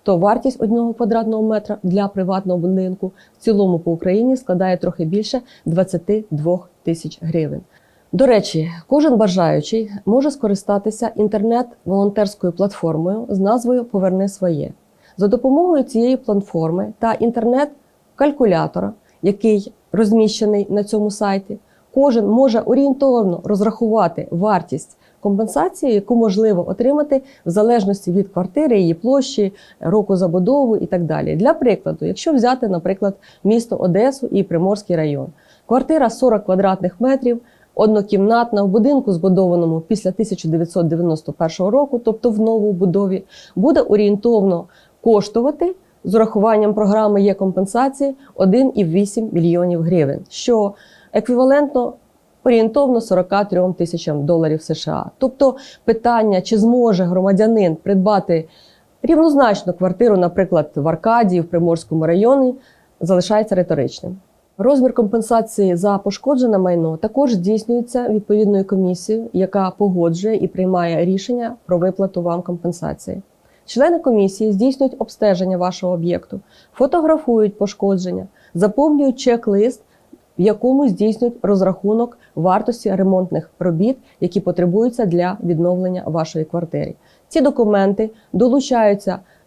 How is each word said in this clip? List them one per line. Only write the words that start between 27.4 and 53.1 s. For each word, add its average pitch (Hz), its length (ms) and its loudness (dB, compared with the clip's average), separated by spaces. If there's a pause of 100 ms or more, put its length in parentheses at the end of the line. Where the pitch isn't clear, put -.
в 175 40 -4
залежності 202 640 0
від 196 160 0
квартири, 214 520 0
її 170 140 2
площі, 220 600 -2 (260)
року 202 360 0
забудови 190 640 0
і 175 40 -4
так 180 180 -2
далі. 156 320 -2
Для 226 180 2
прикладу, 196 520 -2
якщо 196 280 -2
взяти, 247 340 0
наприклад, 190 480 -4 (280)
місто 226 320 0
Одесу 226 560 0
і 196 120 0
Приморський 190 520 -2
район. 147 320 -4 (380)
Квартира 262 440 0
сорок 226 360 0
квадратних 185 540 0
метрів, 254 420 0 (340)
однокімнатна, 214 880 2
в 202 40 0
будинку, 240 440 2
збудованому 175 680 2
після 190 320 -2
тисяча 190 380 -4
дев'ятсот 165 380 0
дев'яносто 160 460 -2
першого 180 380 -2
року, 277 340 0
тобто 220 240 0
в 214 100 0
новій 220 320 0
будові, 190 520 0 (320)
буде 262 260 4
орієнтовно 202 840 2 (360)
коштувати 247 720 0 (280)
з 185 120 -2
урахуванням 214 580 2
програми 208 480 2
"Є 196 120 2
компенсації" 240 840 -2 (200)
один 220 400 2
і 202 80 0
вісім 202 480 -2
мільйонів 175 500 0
гривень, 165 380 0 (100)
що 214 440 -2 (400)
еквівалентно 254 800 0 (540)
орієнтовно 233 540 2
сорока 190 420 0